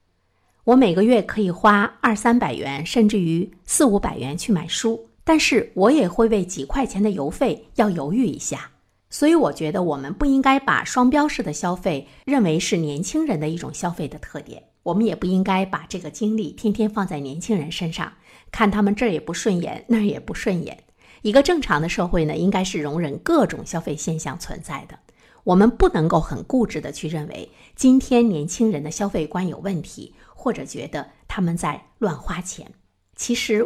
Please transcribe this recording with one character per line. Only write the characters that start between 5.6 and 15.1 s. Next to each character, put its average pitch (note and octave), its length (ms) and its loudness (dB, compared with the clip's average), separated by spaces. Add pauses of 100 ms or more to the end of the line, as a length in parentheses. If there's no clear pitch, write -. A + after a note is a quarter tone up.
我 G3 160 4
也 C#4 180 4
会 A3+ 200 2
为 G#3 180 2
几 - 180 -8
块 C4 220 -2
钱 F#3+ 160 -2
的 G#3+ 80 2
邮 D#3 180 -2
费 G3 460 -2
要 G#3 160 2
犹 D#3 220 -4
豫 A#3+ 140 2
一 C#3+ 120 -2
下。 - 320 -8 (400)
所 - 180 2
以 E4 60 6
我 G#3+ 180 4
觉 D#3 180 -4
得 F#3 120 0
我 D#3 140 0
们 C3+ 180 -8
不 - 100 -2
应 C4+ 160 4
该 C4+ 180 4
把 - 240 0
双 B3 280 2
标 D4 180 2
式 C4+ 140 -6
的 F3 100 -6
消 F3+ 240 -4
费 F3 320 -4 (160)
认 C4 180 2
为 D#3+ 160 2
是 F#3 200 -2
年 D3+ 240 -4
轻 D#4 240 -2
人 G3 120 -2
的 D#3 120 -4
一 E3+ 80 -6
种 C3 160 -12
消 F3 160 -6
费 E3+ 180 -8
的 D3+ 100 -16
特 - 220 -14
点， - 220 -18 (220)
我 F3 100 0
们 A3 100 2
也 G3+ 100 0